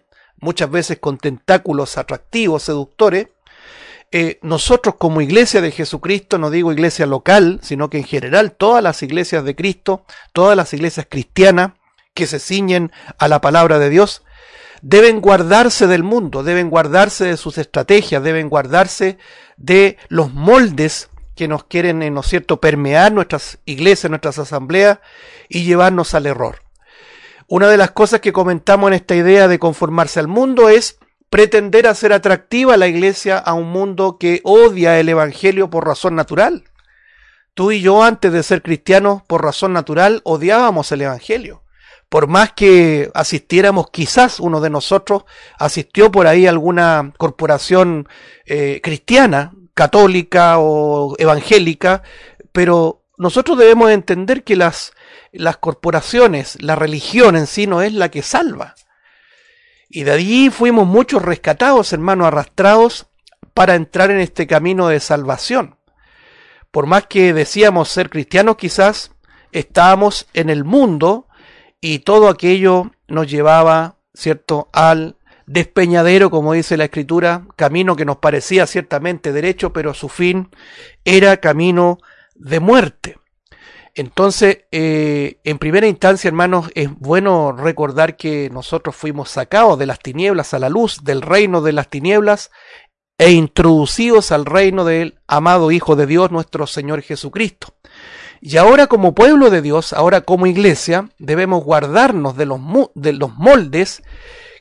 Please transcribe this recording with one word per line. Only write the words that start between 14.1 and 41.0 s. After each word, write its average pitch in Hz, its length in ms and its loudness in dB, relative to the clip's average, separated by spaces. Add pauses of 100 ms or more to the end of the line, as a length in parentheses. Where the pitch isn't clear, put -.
deben 214 400 4
guardarse 196 640 2
del 180 160 2
mundo, 180 400 -4
deben 170 300 -4
guardarse 170 540 0
de 170 120 -4
sus - 220 -12
estrategias, 151 640 0
deben 160 260 -4
guardarse 175 720 -2 (380)
de 185 400 2 (120)
los 156 240 -2
moldes 160 760 2 (260)
que 165 120 -8
nos 151 160 -6
quieren, 170 400 -4
eh, 151 80 -6
¿no 143 80 -6
es - 80 -6
cierto?, 175 340 -4
permear 151 500 2
nuestras 175 540 -6
iglesias, 165 460 0
nuestras 151 260 -6
asambleas 156 640 0 (500)
y 170 140 -6
llevarnos 175 500 0
al 147 140 -2
error. 123 340 -6 (840)
Una 185 220 2
de 208 80 6
las 190 120 4
cosas 214 300 0
que 202 120 -2
comentamos 185 580 0
en 196 40 2
esta 180 220 -2
idea 185 320 4
de 180 100 2
conformarse 165 640 -2
al 151 80 -4
mundo 240 420 2
es 220 300 2 (320)
pretender 214 560 2
hacer 208 260 0
atractiva 214 640 0
la 185 100 2
iglesia 190 520 -2
a 170 140 -4
un 165 180 -6
mundo 190 480 -4
que 175 240 -2
odia 185 560 4
el 160 100 0
evangelio 170 640 -2
por 160 160 -4
razón 170 260 -4
natural. 180 520 -2 (920)
Tú 196 160 0
y 208 100 -2
yo, 196 220 4
antes 220 280 2
de 170 120 -2
ser 180 180 -2
cristianos, 190 600 0
por 165 200 -4
razón 185 300 -4
natural, 175 520 0
odiábamos 175 640 0
el 143 100 -6